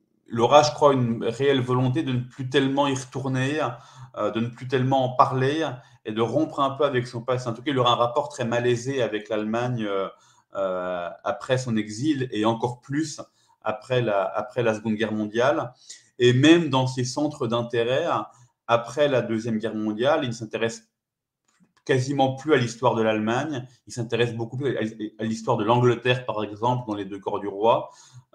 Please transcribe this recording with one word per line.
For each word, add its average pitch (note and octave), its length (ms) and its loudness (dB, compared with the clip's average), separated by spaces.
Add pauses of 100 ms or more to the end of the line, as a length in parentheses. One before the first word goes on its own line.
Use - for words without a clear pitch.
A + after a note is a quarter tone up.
(300)
il A2+ 100 -4
aura, C3+ 240 8
je D3 80 2
crois, C#3+ 220 4
une A#2 300 0
réelle C3+ 380 2
volonté B2+ 420 0
de C3 80 -4
ne B2 80 0
plus B2+ 300 -8
tellement C#3 380 2
y C3+ 80 0
retourner, C3 640 -4 (560)
euh, G#2 140 0
de A2+ 100 -2
ne A#2+ 60 -2
plus B2+ 200 -12
tellement C3 380 2
en B2+ 100 -4
parler C3+ 560 2 (320)
et A2 80 -6
de A2 100 -2
rompre C#3+ 380 -2
un C3+ 120 2
peu D3 120 -2
avec B2+ 240 2
son A#2+ 140 -8
passé. B2 260 -2
En A#2+ 60 -4
tout A#2+ 80 -12
cas, C#3+ 100 -4
il C3 80 0
aura A#2+ 140 6
un - 20 2
rapport A#2+ 320 0
très - 160 -6
malaisé A#2+ 580 0
avec G#2+ 280 -4
l'Allemagne, A2+ 560 -2
euh, G2 240 -2 (440)
euh, F2+ 560 -4 (140)
après B2 340 -2
son A#2+ 200 -2
exil B2 540 -2
et G#2 120 -2
encore A#2 380 -2
plus D3+ 400 -6 (400)
après B2 400 -2
la, G2+ 200 0
après G#2+ 420 -4
la A2 100 2
Seconde G#2+ 220 -2
Guerre G#2+ 180 -2
mondiale. A2+ 600 0 (460)
Et B2 140 6
même D#3 360 6
dans B2+ 180 2
ses B2 180 -4
centres C#3+ 420 -4
d'intérêt, A#2+ 580 0 (600)
après D3 400 2
la B2+ 140 2
Deuxième A2 380 -2
Guerre G#2+ 160 -4
mondiale, A2 480 0
il C3 40 -4
ne A#2 60 -4
s'intéresse A2+ 560 -6 (960)
quasiment C3+ 500 2
plus D3+ 180 0
à C#3 40 6
l'histoire A#2 380 0
de A2+ 60 0
l'Allemagne, A#2 640 0 (220)
il - 60 -18
s'intéresse A#2 420 -2
beaucoup A#2 200 -6
plus C#3+ 220 -2
à, A2+ 40 -2 (380)
à A2+ 40 -6
l'histoire A2+ 340 -2
de G#2+ 60 0
l'Angleterre, B2 600 2
par G#2+ 180 -4
exemple, A2 420 -2
dans G#2+ 80 -6
Les G2+ 120 -6
Deux G2 120 -12
corps G2 220 -6
du G2 80 -8
roi. G#2+ 420 2 (460)